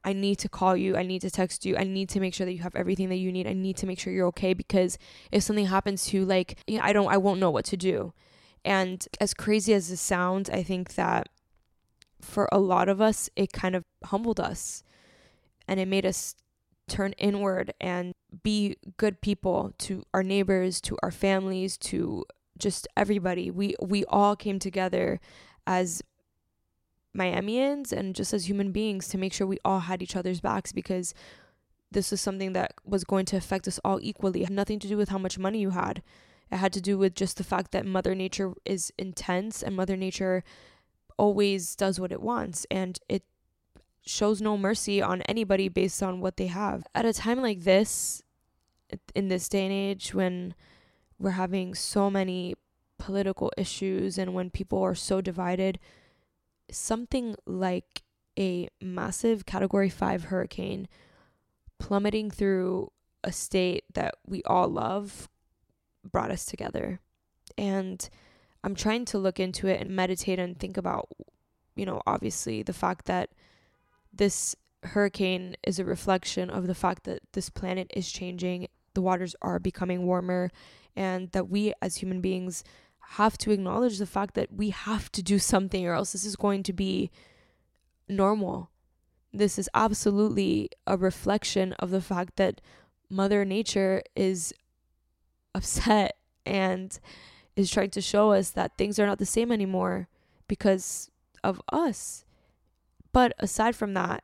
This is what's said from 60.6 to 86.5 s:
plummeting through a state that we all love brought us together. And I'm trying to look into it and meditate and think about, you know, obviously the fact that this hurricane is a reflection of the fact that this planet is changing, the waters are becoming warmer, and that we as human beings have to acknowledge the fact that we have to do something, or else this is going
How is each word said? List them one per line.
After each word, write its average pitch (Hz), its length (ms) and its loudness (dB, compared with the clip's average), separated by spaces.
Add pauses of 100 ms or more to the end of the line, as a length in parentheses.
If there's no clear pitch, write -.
plummeting 208 520 0
through 190 600 0 (320)
a 180 100 -4
state - 520 0 (100)
that - 200 -2 (120)
we 190 180 -6
all 180 240 4
love 196 600 -4 (760)
brought - 260 -2
us - 160 -4
together. - 540 -6 (560)
And 190 520 -4 (560)
I'm 196 100 -2
trying 226 320 0
to 208 120 -2
look 190 200 0
into 185 280 -2
it 185 140 4
and - 100 -6
meditate 185 480 0
and 180 200 -4
think 180 180 -8
about, 180 320 -2 (680)
you 202 80 -2
know, - 220 -4
obviously - 560 -2
the 185 100 -6
fact 180 340 -2
that 180 240 -2 (800)
this - 440 0 (260)
hurricane 185 760 0 (100)
is 180 120 0
a 185 60 -2
reflection 180 680 0
of 185 160 -2
the 185 80 0
fact 180 300 -2
that 185 160 -8 (120)
this - 160 -4
planet 185 460 -6
is 180 160 -4
changing, 180 580 -6 (260)
the 190 80 0
waters 180 400 0
are 180 160 -2
becoming 180 480 -2
warmer, 180 440 0 (440)
and 185 380 -4
that 185 160 -2
we 208 320 0
as - 160 -4
human 185 240 -4
beings 185 440 -4 (480)
have 214 260 2
to - 120 -2
acknowledge 202 480 2
the 202 80 -2
fact 202 280 -2
that - 180 -2
we 208 180 -2
have 208 420 -4
to 196 100 -4
do 190 160 4
something, 190 480 2
or 175 80 0
else - 180 0
this 190 120 -6
is 208 120 -6
going 196 260 2